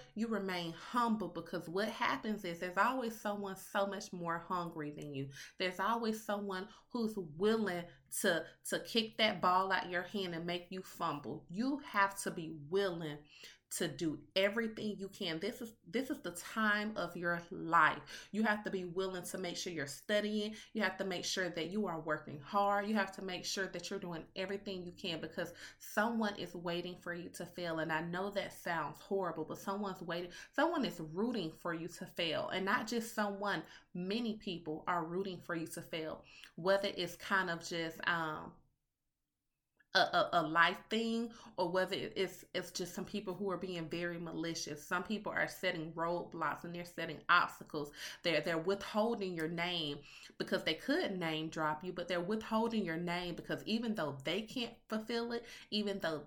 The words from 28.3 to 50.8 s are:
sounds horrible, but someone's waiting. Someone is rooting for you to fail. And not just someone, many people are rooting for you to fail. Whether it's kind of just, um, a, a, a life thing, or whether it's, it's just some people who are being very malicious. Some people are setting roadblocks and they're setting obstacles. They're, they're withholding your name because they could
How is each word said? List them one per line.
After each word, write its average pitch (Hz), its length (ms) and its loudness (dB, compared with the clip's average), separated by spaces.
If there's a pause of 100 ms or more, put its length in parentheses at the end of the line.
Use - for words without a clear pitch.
sounds 156 480 -4
horrible, 170 420 0
but 156 140 -6
someone's 196 440 -4
waiting. 175 280 -4 (260)
Someone 311 300 4
is - 160 -2 (120)
rooting 196 460 2
for 175 140 -2
you 165 160 -4
to - 160 -10
fail. - 480 0
And 190 100 2
not 220 240 2
just 226 260 0
someone, 196 500 0 (300)
many 208 420 0
people 165 520 -4
are 175 160 2
rooting 175 420 -2
for 175 100 -2
you 160 120 -2
to - 140 -8
fail. 156 420 -6 (320)
Whether 196 400 4
it's 170 220 -2
kind 190 320 2
of 165 180 -2
just, 165 300 -2 (100)
um, 165 460 0 (1400)
a, 190 40 8
a, 170 340 6
a 170 100 6
life 170 340 6 (140)
thing, 226 400 0 (240)
or 175 140 2
whether 185 260 2
it's, - 580 -2
it's 180 180 -2
just 175 220 -4
some 185 120 -4
people 196 280 -4
who 196 160 -2
are 180 80 0
being 175 320 -4
very 175 300 -2
malicious. 165 680 -4
Some 180 160 0
people 196 300 -2
are 160 160 4
setting 165 460 -2
roadblocks 165 720 -2
and 170 100 -8
they're 175 100 -6
setting 165 320 -6 (120)
obstacles. - 600 4 (320)
They're, 170 200 4
they're 165 180 2
withholding 202 720 2
your 160 140 0
name 170 500 0 (400)
because 180 260 2
they 160 120 4
could 262 420 2